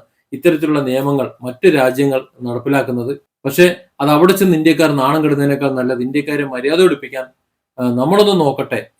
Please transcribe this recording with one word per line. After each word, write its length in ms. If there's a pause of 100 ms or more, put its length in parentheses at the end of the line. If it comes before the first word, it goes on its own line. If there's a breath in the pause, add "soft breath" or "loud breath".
(320)
ഇത്തരത്തിലുള്ള 480
നിയമങ്ങൾ 500 (120)
മറ്റ് 320
രാജ്യങ്ങൾ 520 (160)
നടപ്പിലാക്കുന്നത്. 720 (280)
പക്ഷേ 320 (240)
അത് 100
അവിടെ 220
ചെന്ന് 240
ഇന്ത്യക്കാർ 400
നാണം 280
കെടുന്നതിനേക്കാൾ 460
നല്ലത് 320
ഇന്ത്യക്കാരെ 420
മര്യാദ 380
പഠിപ്പിക്കാൻ, 420 (540)
ആ, 100
നമ്മളൊന്ന് 520
നോക്കട്ടെ, 460 (140)